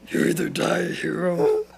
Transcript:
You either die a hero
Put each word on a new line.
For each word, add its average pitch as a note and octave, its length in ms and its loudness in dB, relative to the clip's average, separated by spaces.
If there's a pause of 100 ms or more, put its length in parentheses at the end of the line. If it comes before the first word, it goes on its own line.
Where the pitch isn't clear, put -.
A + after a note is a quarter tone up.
You - 160 0
either - 240 0
die - 300 0
a - 120 -2
hero - 720 0 (120)